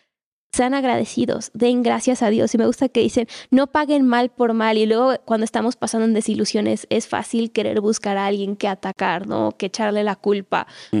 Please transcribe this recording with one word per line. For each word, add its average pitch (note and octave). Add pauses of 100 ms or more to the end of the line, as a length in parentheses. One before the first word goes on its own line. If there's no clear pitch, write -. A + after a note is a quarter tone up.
(500)
Sean B3+
agradecidos, A#3+
den A#3+
gracias A#3
a A3
Dios. A3+
Y A3+
me A3+
gusta B3
que A#3+
dicen, A3+ (220)
"No C4+
paguen D4
mal A#3+
por A#3
mal". A3
Y A3
luego A#3+ (120)
cuando A3
estamos A3+
pasando A3+
en A3+
desilusiones, G#3+
es A3+
fácil A3+
querer G#3+
buscar G3+
a G3
alguien G3+
que G#3
atacar, F#3+
¿no? A3
Que G3+
echarle G#3
la G3+
culpa. G3+ (340)